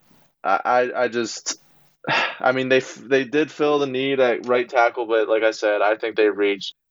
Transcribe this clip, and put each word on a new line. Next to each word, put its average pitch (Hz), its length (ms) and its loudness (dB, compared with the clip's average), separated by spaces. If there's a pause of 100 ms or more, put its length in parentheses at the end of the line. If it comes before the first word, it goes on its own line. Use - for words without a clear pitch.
(420)
I, 95 220 0
I, 123 400 0
I 123 60 0
just, - 500 -6 (260)
<sighs> - 220 -20
I - 460 -2
mean, 131 160 -2
they 131 80 4
f-, - 180 -4
they 131 300 0
did 147 260 -2
fill 147 260 0
the 143 100 -2
need 131 340 -2
at 117 240 0
right 123 240 0
tackle, 120 360 0
but 110 220 2
like 110 160 2
I 110 80 4
said, 104 300 0
I 107 160 2
think 110 180 -6
they 107 140 4
reached. 101 460 -2 (160)